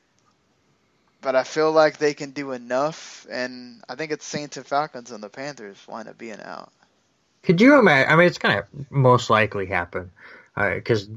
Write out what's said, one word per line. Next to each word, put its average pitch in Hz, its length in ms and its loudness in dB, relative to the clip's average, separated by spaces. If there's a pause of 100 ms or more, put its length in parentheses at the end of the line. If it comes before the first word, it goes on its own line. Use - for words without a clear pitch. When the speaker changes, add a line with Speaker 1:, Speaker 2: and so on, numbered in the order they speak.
(1200)
Speaker 1:
But 131 160 -2
I - 60 4
feel 156 300 0
like 156 260 4
they 147 160 0
can 143 160 -12
do 135 220 -10
enough, 127 760 -6
and 123 600 -12
I 127 80 -14
think 151 160 -10
it's 143 120 -8
Saints 147 320 -12
and 131 80 -14
Falcons 131 460 -6
and 110 120 -16
the 101 60 -14
Panthers 123 480 -16 (120)
wind 110 200 -14
up 104 80 -20
being 110 240 -16
out. - 320 -18 (680)
Speaker 2:
Could 175 180 2
you 277 180 8
imagine? 147 340 6
I 156 40 6
mean, 175 120 6
it's - 100 -4
gonna 135 260 -2 (240)
most 127 400 2
likely 107 380 0
happen, 90 460 -6 (440)
uh, 98 280 -2
'cause, 104 320 -2